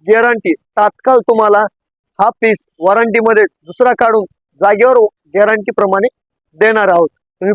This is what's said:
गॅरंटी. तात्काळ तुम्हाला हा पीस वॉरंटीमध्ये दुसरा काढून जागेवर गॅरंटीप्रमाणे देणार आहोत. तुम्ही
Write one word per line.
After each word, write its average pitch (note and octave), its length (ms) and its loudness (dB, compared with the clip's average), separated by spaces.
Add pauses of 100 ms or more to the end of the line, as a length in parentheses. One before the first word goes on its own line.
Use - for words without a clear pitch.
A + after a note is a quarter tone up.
(120)
गॅरंटी. A#3 400 0
तात्काळ G#3+ 640 -2
तुम्हाला A3 420 0 (600)
हा G3+ 100 0 (120)
पीस A3 240 -2 (140)
वॉरंटीमध्ये A3 680 0 (180)
दुसरा B3 300 -2
काढून A3+ 320 0 (360)
जागेवर G#3+ 380 2 (360)
गॅरंटीप्रमाणे G3+ 760 -2 (500)
देणार G#3+ 300 0
आहोत. E3+ 260 0
तुम्ही - 400 -8